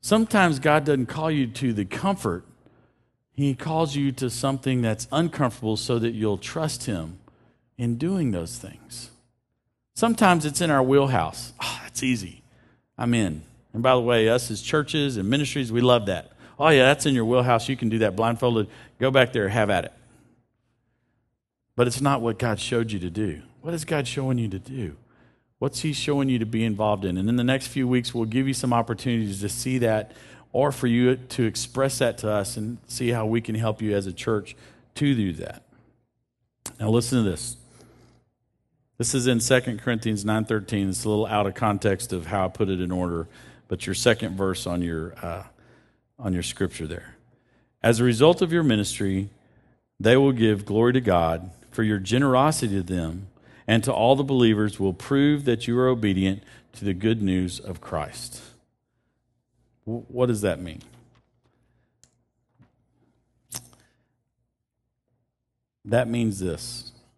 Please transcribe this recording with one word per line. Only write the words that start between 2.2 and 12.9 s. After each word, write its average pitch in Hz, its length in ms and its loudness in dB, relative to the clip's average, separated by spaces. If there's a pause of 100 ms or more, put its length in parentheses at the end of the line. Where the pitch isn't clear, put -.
He 143 220 0
calls 160 400 -2
you 143 180 0
to 127 180 -4
something 135 500 -2
that's 113 320 -2
uncomfortable 135 640 0
so 120 220 -2
that 117 140 0
you'll 107 260 -2
trust - 480 -6
him 85 320 -6 (580)
in 120 200 -2
doing 165 340 -2
those 85 260 -6
things. - 540 -18 (840)
Sometimes 196 540 4
it's 135 160 -2
in 156 80 2
our 139 120 4
wheelhouse. 131 760 2
"Oh, - 220 -8
that's - 200 -10
easy. 107 380 -4 (560)